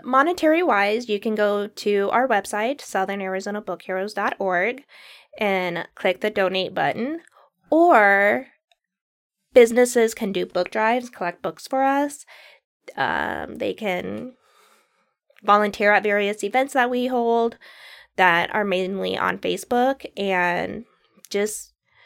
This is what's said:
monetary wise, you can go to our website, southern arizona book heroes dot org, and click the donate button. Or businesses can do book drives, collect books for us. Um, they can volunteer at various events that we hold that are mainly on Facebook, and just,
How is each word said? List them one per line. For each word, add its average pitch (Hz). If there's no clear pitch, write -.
monetary 320
wise, 220
you 208
can 214
go 208
to 202
our 254
website, 220
southern 196
arizona 190
book 180
heroes 196
dot 208
org, 196
and 180
click 185
the 208
donate 190
button. 214
Or 233
businesses 240
can 196
do 180
book 180
drives, 240
collect 175
books -
for 269
us. 285
Um, 80
they 196
can 208
volunteer 208
at 202
various 208
events 262
that 247
we 247
hold 233
that 175
are 208
mainly 185
on 185
Facebook, 247
and 185
just, 208